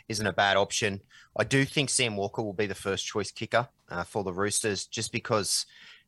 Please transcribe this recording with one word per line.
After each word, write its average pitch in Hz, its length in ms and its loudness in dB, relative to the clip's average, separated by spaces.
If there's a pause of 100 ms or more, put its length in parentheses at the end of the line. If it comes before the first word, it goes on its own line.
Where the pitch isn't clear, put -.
isn't 107 180 -2
a 95 60 2
bad 98 240 6
option. 98 460 0 (340)
I 107 80 2
do 135 220 4
think 139 240 0
Sam 117 260 0
Walker 101 260 -2
will 104 120 -4
be 107 100 0
the 95 100 -2
first - 300 -2
choice - 260 -4
kicker, 117 380 0 (220)
uh, 87 140 -6
for 104 200 -4
the 92 80 -4
Roosters, 101 540 -2
just - 260 -8
because 107 540 0 (420)